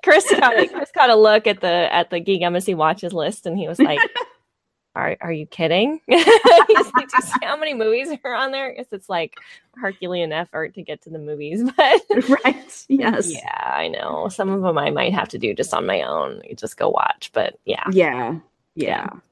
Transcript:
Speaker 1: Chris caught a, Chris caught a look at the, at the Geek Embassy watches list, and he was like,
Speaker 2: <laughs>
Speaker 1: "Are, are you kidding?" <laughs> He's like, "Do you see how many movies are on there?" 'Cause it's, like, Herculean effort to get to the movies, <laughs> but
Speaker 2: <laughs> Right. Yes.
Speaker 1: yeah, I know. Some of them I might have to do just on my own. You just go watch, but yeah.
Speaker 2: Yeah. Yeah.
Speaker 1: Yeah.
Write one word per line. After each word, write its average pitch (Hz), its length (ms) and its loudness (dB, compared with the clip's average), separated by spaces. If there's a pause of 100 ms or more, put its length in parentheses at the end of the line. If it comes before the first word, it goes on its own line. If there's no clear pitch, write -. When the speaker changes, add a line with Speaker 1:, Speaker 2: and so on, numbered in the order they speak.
Speaker 1:
Chris 453 260 4 (100)
caught 233 200 4
a, - 100 2
Chris 320 240 -10
caught 269 180 4
a 226 60 6
look 214 300 6
at 202 140 -2
the, 175 320 0
at 170 180 0
the 175 100 -4
Geek 175 220 -2
Embassy 180 320 -2
watches 170 380 -2
list, 175 340 -6
and 175 120 -6
he - 80 -6
was 160 140 -10
like, - 180 2 (500)
Speaker 2:
<laughs> - 460 -20
Speaker 1:
"Are, - 260 -4
are 170 120 -8
you 151 140 -8
kidding?" 196 580 0
<laughs> - 20 -20
He's 262 140 4
like, 381 880 6
"Do - 80 -2
you 254 60 2
see - 100 -10 (100)
how - 140 -4
many 302 180 -6
movies 226 340 -2 (160)
are 247 100 -6
on 262 180 -4
there?" 269 240 -8
'Cause 247 160 -14
it's, 196 160 -16
like, 170 260 -6 (420)
Herculean 180 560 -6
effort 160 420 -6
to 185 80 -16
get 151 200 -14
to - 80 -20
the 160 80 -14
movies, 151 520 -8
<laughs> - 60 -8
but 370 240 4 (100)
Speaker 2:
<laughs> 214 180 0 (160)
Right. - 440 -4
Yes. 226 440 0
Speaker 1:
yeah, - 420 -8
I 80 140 -4
know. 76 400 -6
Some 196 220 -4
of 196 120 -2
them 175 160 0
I 147 120 -2
might 147 240 -2
have 160 160 -2
to - 80 -12
do 104 160 -2
just - 200 -4
on 95 120 -2
my 92 160 -2
own. 67 460 -6
You - 60 -14
just - 220 -12
go - 140 -2
watch, - 420 -2
but - 320 -4
yeah. - 260 -6
Speaker 2:
Yeah. 151 480 0 (360)
Yeah. 156 120 -6
Speaker 1:
Yeah. - 240 -6 (220)